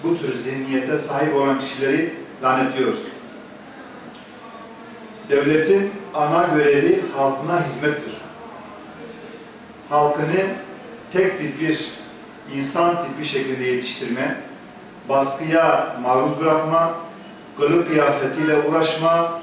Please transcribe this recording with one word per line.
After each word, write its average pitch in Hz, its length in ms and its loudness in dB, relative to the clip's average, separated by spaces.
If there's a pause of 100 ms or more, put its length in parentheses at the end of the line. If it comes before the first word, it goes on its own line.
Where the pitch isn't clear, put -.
Bu 170 140 2
tür 143 160 -4
zihniyete 135 640 -2
sahip 147 380 0
olan 139 240 2
kişileri 139 540 0 (300)
lanetliyoruz. 131 560 2 (2250)
Devletin 156 640 4 (220)
ana 160 420 4
görevi 151 440 6 (180)
halkına 143 480 0
hizmettir. 147 480 -4 (1800)
Halkını 151 560 2 (680)
tek 185 240 2
tip 147 220 -6
bir 156 260 0 (720)
insan 170 400 2 (100)
tipi 147 200 -6
şekilde 131 380 -2
yetiştirme, 127 760 -2 (720)
baskıya 156 920 2
maruz 143 360 2
bırakma, 160 560 2 (640)
kılık 160 300 4
kıyafetiyle 151 720 2
uğraşma 160 840 2